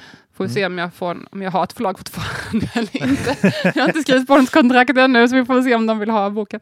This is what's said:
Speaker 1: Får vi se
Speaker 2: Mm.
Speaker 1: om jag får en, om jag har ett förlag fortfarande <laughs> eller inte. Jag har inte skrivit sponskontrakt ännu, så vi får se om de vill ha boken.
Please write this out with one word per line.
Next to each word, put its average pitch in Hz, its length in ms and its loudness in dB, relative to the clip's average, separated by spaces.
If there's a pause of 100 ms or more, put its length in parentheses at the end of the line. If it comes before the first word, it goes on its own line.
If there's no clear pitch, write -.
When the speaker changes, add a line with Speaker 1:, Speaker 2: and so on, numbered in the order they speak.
(340)
Speaker 1:
Får 190 120 -6
vi - 40 -8
se 196 120 -2
Speaker 2:
Mm. 180 100 -2
Speaker 1:
om 180 60 -6
jag 175 160 -6
får 180 160 -6
en, - 200 -10
om 196 120 -12
jag 185 80 -6
har 180 140 0
ett - 80 -6
förlag 196 260 -4
fortfarande - 720 -6
<laughs> - 40 -10
eller 233 340 -4
inte. 262 280 -2 (380)
Jag 269 80 0
har 294 60 2
inte - 140 -2
skrivit 262 220 2
sponskontrakt 254 720 4
ännu, 254 300 6
så 247 80 -2
vi 254 80 2
får 254 180 2
se 254 120 2
om 226 120 2
de 220 120 0
vill 208 120 -4
ha 202 200 0
boken. 214 320 -8